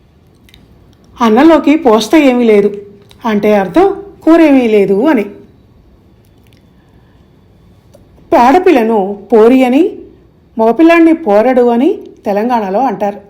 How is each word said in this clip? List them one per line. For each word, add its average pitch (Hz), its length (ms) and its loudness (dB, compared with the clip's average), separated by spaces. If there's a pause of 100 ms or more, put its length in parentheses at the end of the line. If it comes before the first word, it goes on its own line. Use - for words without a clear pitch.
(1200)
"అన్నంలోకి 285 540 2
పోస్త 226 400 0
ఏమీ 254 280 2
లేదు" 208 380 0 (440)
అంటే 208 300 -2
అర్థం 311 400 0 (280)
కూరేమీ 302 440 2
లేదు 202 400 0
అని. 233 180 -2 (3250)
ఆడపిల్లను 233 800 0 (140)
పోరి 240 300 4
అని, 277 260 0 (680)
మగపిల్లాడిని 320 560 2
పోరడు 226 480 0
అని 240 380 -2 (260)
తెలంగాణలో 214 540 -4
అంటారు. 208 500 -6